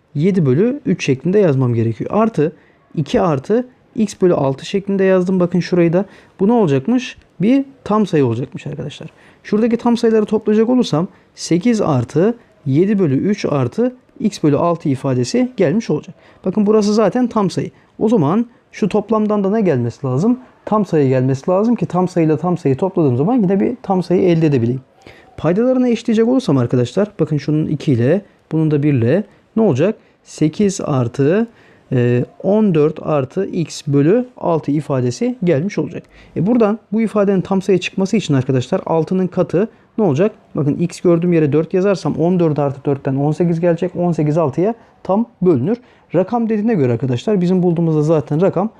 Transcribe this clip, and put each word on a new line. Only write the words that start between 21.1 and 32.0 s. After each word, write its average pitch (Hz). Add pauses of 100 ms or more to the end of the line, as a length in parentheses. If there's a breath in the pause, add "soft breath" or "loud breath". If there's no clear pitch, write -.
lazım 214
ki 170
tam 180
sayıyla 156
tam 175
sayı 135
topladığım 160
zaman 170
yine 196
bir 240
tam 185
sayı 185
elde 165
edebileyim. 131 (560 loud breath)
Paydalarını 247
eşitleyecek 226
olursam 247
arkadaşlar, 123
bakın 156
şunun 151
iki 143
ile, 131 (300 soft breath)
bunun 156
da 143
bir 151
ile 139 (320 soft breath)
ne 220
olacak? 180 (280 soft breath)
Sekiz 185
artı, 143 (460 soft breath)
e, 123 (180)